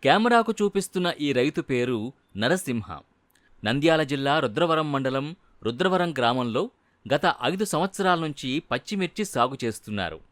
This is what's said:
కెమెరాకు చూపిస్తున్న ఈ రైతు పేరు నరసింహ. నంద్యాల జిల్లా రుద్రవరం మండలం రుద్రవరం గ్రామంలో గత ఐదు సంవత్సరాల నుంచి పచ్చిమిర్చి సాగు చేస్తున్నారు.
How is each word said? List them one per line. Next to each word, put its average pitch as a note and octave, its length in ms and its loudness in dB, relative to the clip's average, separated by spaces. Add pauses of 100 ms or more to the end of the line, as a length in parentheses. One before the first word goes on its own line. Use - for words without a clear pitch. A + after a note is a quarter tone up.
కెమెరాకు A3+ 480 4
చూపిస్తున్న F#3+ 600 -2 (100)
ఈ D3 100 0
రైతు C3+ 300 2
పేరు B2 500 -2 (260)
నరసింహ. A#2+ 500 0 (800)
నంద్యాల D3+ 380 4
జిల్లా C#3 360 0
రుద్రవరం D#3 520 0
మండలం C3+ 440 -2 (280)
రుద్రవరం F3 480 0
గ్రామంలో B2 580 0 (440)
గత D#3 200 2 (100)
ఐదు F#3 220 0
సంవత్సరాల F#3 540 0
నుంచి D3 520 -4
పచ్చిమిర్చి E3 540 -4
సాగు B2+ 380 -2
చేస్తున్నారు. G2+ 560 -6 (120)